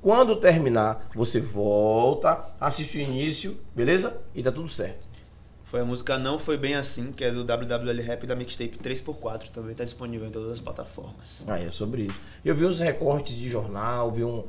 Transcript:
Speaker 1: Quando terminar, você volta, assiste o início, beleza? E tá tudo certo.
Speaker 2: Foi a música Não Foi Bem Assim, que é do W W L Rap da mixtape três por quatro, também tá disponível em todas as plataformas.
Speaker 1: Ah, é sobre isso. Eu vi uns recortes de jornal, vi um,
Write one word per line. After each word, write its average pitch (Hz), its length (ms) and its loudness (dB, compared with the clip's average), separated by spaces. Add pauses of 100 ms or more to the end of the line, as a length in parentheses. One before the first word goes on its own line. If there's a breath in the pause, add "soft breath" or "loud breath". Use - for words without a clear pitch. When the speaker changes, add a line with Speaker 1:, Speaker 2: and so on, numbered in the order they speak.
Speaker 1:
Quando 220 340 8
terminar, 123 760 6
você 110 260 2
volta, 110 1040 4 (160)
assiste 147 380 -2
o - 20 -2
início, 143 560 -2 (180)
beleza? 180 440 2 (160)
E 131 80 -6
tá 127 100 2
tudo 160 160 -6
certo. 95 360 -6 (600 loud breath)
Speaker 2:
Foi 123 140 -2
a 120 40 0
música 123 320 -2
Não 135 220 -2
Foi 156 180 0
Bem 139 200 -2
Assim, 135 340 -4
que 131 140 -8
é 120 80 2
do 120 100 -4
W 120 260 -2
W 120 220 -2
L 120 100 -2
Rap 117 240 -6
da 123 120 -2
mixtape 120 420 -6
três 131 220 -6
por 147 160 -8
quatro, 113 340 -8
também 113 240 -10
tá 120 80 -8
disponível 117 420 -8
em 107 60 -10
todas 113 220 -8
as 117 80 -10
plataformas. - 840 -12
Speaker 1:
Ah, 98 140 -4
é 85 140 -4
sobre 110 300 -4
isso. 98 180 -6 (240 loud breath)
Eu 160 100 2
vi 151 100 2
uns 180 140 2
recortes 143 560 0
de 120 140 -6
jornal, 113 640 -2
vi 117 100 0
um, 117 260 -2